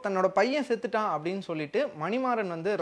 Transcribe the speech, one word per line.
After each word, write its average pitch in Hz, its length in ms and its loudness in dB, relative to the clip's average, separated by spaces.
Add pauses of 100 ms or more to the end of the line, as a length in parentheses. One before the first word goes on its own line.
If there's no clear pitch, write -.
தன்னோட 190 200 4 (120)
பையன் 262 320 2
செத்துட்டான் 214 440 0
அப்படின்னு 175 240 -2 (120)
சொல்லிட்டு 165 400 -2 (120)
மணிமாறன் 226 520 0
வந்து 185 260 0